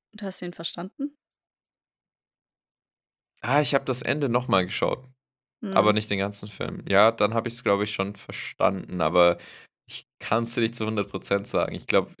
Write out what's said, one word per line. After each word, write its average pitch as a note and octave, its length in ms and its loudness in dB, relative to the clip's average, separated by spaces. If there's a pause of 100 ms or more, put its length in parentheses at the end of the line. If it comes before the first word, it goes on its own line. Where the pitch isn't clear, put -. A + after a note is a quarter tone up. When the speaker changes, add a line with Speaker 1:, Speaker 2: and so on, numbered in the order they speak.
(120)
Speaker 1:
Und G#3 100 -14
hast F#3+ 200 -8
du F3+ 40 -6
ihn F3 60 -8
verstanden? F#3+ 640 -8 (2250)
Speaker 2:
Ah, B2+ 180 2
ich C#3+ 140 2
hab C3+ 120 0
das B2+ 160 -2
Ende C#3+ 260 0
noch B2 200 0
mal F#2+ 160 4
geschaut. - 440 -4 (560)
Speaker 1:
Hm. G3 120 -6
Speaker 2:
Aber G#2 160 6
nicht G#2 180 -4
den G2+ 80 -2
ganzen G2+ 300 -4
Film. F2+ 400 -8
Ja, G2+ 240 6
dann G#2 220 0
hab A2+ 120 -2
ich's, A2+ 180 -6
glaub G2+ 180 2
ich, G#2 100 -2
schon G2 240 -4
verstanden, - 840 -4
aber F2 380 6 (500)
ich - 160 -14 (160)
kann's A#2 340 -2
dir B2 80 0
nicht A2+ 140 0
zu A2 100 -2
hundert G#2+ 240 -2
Prozent G2+ 360 -2
sagen. - 280 0
Ich - 120 -10
glaub, G2 340 2